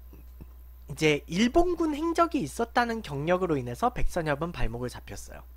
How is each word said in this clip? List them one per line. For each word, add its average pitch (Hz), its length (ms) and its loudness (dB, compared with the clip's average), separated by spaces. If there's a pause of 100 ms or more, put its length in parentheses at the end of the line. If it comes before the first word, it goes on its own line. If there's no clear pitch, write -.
(920)
이제 147 360 2
일본군 311 680 4
행적이 330 460 2
있었다는 233 640 -2
경력으로 160 540 2
인해서 123 380 -2
백선엽은 156 580 2
발목을 120 380 -2
잡혔어요. - 520 -14 (140)